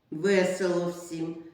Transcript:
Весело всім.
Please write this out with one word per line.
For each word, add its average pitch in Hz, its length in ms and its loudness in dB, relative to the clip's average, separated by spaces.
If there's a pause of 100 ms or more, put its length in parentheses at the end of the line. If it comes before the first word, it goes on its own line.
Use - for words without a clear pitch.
(100)
Весело 180 800 2
всім. 165 460 -8 (160)